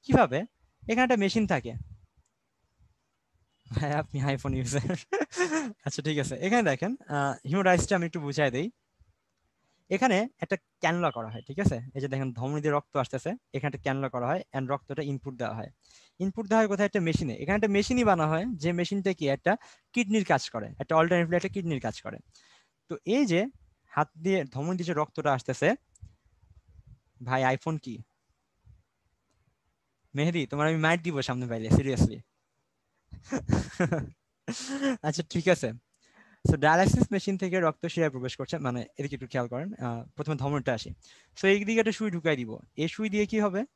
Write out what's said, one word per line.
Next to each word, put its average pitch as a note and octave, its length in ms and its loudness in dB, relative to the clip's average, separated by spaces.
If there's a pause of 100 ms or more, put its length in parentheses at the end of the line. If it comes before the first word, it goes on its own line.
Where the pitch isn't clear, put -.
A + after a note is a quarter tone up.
কিভাবে? F3 360 6 (500)
এখানে A3+ 140 4
একটা B3 140 4
মেশিন G3+ 300 2
থাকে। C3 260 -2 (2000)
ভাই, D3 220 -2
আপনি D3 300 -2
iPhone C3+ 320 -2
ইউজার। B2+ 420 -2 (880)
আচ্ছা, - 180 -4
ঠিক D3 160 0
আছে। C3+ 180 -2
এখানে G3 340 2
দেখেন, F#3 260 -2 (120)
আহ, C#3 400 -2
hemodialysis-টা F#3 480 4
আমি E3+ 100 0
একটু E3 140 -6
বুঝাই C#3+ 300 0
দেই। D3 200 -2 (1200)
এখানে G#3 380 4 (100)
একটা F#3+ 180 -4
ক্যানুলা E3+ 540 -2
করা A2+ 200 -8
হয়, A#2 120 -10
ঠিক C#3 160 -12
আছে? F#3+ 180 2 (180)
এই C#3 60 -6
যে C#3 80 -4
দেখেন, C3+ 240 -4
ধমনী C3+ 280 -4
দিয়ে D3 140 0
রক্ত D3 220 -4
আসতেছে, C3+ 340 -4 (220)
এখানে C#3 160 -4
একটা C3+ 100 -8
ক্যানুলা C3+ 300 -2
করা B2 180 -4
হয় D#3 160 -2 (120)
and C3+ 120 -2
রক্তটা C#3 360 -6
ইনপুট C#3 320 -8
দেওয়া A#2 200 -6
হয়। A2 160 -10 (480)
ইনপুট G3 300 -4
দেওয়া A3+ 120 4
হয় G#3+ 80 4
কোথায়? G3+ 180 2
একটা G3+ 140 0
মেশিনে। D3+ 340 0
এখানে D3 220 -2
একটা G#3+ 120 2
মেশিনই G#3 360 2
বানা F3 240 4
হয়, D#3+ 160 0 (100)
যে D#3+ 180 0
মেশিনটা F#3 400 0
কি D#3 160 -2
একটা E3+ 280 2 (360)
কিডনির G#3+ 320 2
কাজ - 260 2
করে, A2+ 180 -6 (100)
একটা D#3+ 180 0
অল্টারনেটিভলি E3+ 400 4
একটা F#3+ 120 0
কিডনির E3+ 320 -4
কাজ A2+ 220 -6
করে। G#2+ 160 -10 (680)
তো E3 160 -8
এই B3 220 2
যে F#3 200 2 (400)
হাত - 320 -2
দিয়ে F3+ 260 0
ধমনী D3 320 -4
দিয়ে E3+ 100 -4
যে F3 80 -2
রক্তটা D3 380 0
আসতেছে, C3+ 420 0 (1500)
ভাই, C3 180 0 (140)
iPhone D#3+ 220 -4
কি? A2+ 240 -12 (2000)
মেহেদি, D#3 320 0
তোমার D3 220 -2
আমি D#3+ 80 0
মাইর D#3+ 260 2
দিব D#3 200 -2
সামনে B2 240 -4
পাইলে, A2+ 220 -6
seriously। C3 500 2 (2750)
আচ্ছা, D#3 200 -2
ঠিক E3+ 260 -2
আছে। C3+ 240 2 (760)
So D#3+ 80 8
ডায়ালাইসিস E3 560 6
মেশিন G3 260 0
থেকে F#3 220 0
রক্ত E3 260 0
শিরায় D#3+ 240 0
প্রবেশ B2+ 260 -8
করছে, D3+ 220 -6
মানে B2 280 -4 (120)
এদিকে C#3+ 160 -6
একটু C3 120 -10
খেয়াল A#2+ 220 -2
করেন, D3 260 -6
আহ, A#2 340 -6
প্রথমে - 280 -4
ধমনীটা C3+ 380 -2
আসি। - 160 -8 (480)
So - 80 0
এই G3+ 180 4
দিকে A3+ 160 2
একটা A3 120 2
সুই G#3+ 180 -2
ঢুকাই E3 260 0
দিব। A#2 220 -8 (180)
এই D#3 120 -2
সুই G#3+ 220 -4
দিয়ে G#3 160 2
কি A3 140 0
হবে? G#3 240 0 (120)